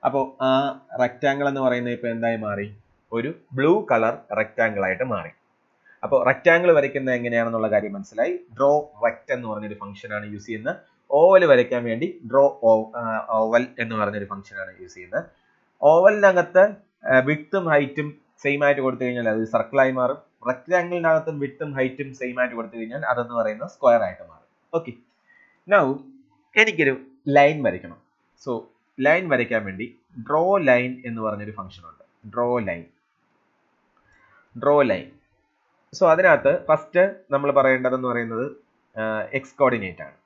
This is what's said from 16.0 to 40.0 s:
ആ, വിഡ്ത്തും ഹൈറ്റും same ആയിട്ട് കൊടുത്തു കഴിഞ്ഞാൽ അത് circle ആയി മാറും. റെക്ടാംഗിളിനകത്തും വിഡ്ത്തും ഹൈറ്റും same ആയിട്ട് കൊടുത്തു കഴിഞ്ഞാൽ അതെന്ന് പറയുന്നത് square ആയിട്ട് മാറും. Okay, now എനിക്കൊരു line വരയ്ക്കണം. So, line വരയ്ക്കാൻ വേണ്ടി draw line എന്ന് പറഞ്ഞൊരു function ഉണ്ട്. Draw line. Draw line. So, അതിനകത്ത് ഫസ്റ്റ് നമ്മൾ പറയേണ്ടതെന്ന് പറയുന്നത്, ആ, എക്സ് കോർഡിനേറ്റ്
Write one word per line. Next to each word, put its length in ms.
ആ, 60
വിഡ്ത്തും 480
ഹൈറ്റും 540
same 260
ആയിട്ട് 160
കൊടുത്തു 220
കഴിഞ്ഞാൽ 260
അത് 160
circle 360
ആയി 120
മാറും. 260
റെക്ടാംഗിളിനകത്തും 880
വിഡ്ത്തും 340
ഹൈറ്റും 420
same 240
ആയിട്ട് 160
കൊടുത്തു 220
കഴിഞ്ഞാൽ 300
അതെന്ന് 280
പറയുന്നത് 340
square 340
ആയിട്ട് 200
മാറും. 260
Okay, 180
now 300
എനിക്കൊരു 500
line 340
വരയ്ക്കണം. 340
So, 120
line 280
വരയ്ക്കാൻ 360
വേണ്ടി 340
draw 380
line 480
എന്ന് 160
പറഞ്ഞൊരു 280
function 320
ഉണ്ട്. 540
Draw 240
line. 280
Draw 260
line. 280
So, 60
അതിനകത്ത് 600
ഫസ്റ്റ് 540
നമ്മൾ 220
പറയേണ്ടതെന്ന് 560
പറയുന്നത്, 480
ആ, 200
എക്സ് 220
കോർഡിനേറ്റ് 480